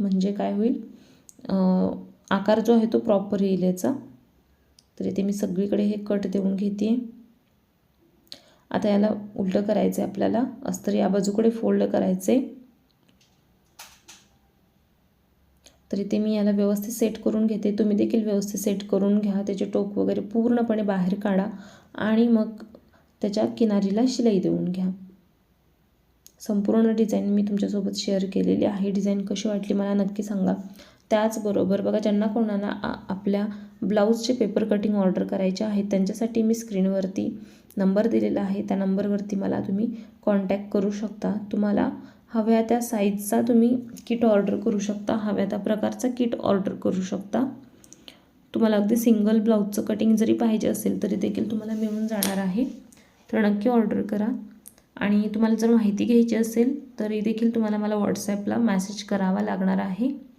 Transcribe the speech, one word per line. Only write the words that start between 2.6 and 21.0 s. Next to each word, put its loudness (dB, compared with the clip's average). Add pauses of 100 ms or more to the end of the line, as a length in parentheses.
जो 4
आहे 4
तो 4
प्रॉपर 0
येईल 2
याचा. 0 (1080)
तर -4
इथे -2
मी 0
सगळीकडे -2
हे 0
कट -4
देऊन -2
घेते. -2 (1600)
आता -2
याला 4 (280)
उलटं 0
करायचं 0
आहे -4
आपल्याला, 0 (240)
अस्तर -4
या 2
बाजूकडे 2
फोल्ड 0
करायचं 0
आहे. 4 (3500)
तर -2
इथे -2
मी 0
याला 2
व्यवस्थित 0
सेट -2
करून 0
घेते, 0
तुम्ही 2
देखील 2
व्यवस्थित -2
सेट -2
करून 2
घ्या. 0
त्याचे -2
टोक -2
वगैरे 0
पूर्णपणे 0
बाहेर 0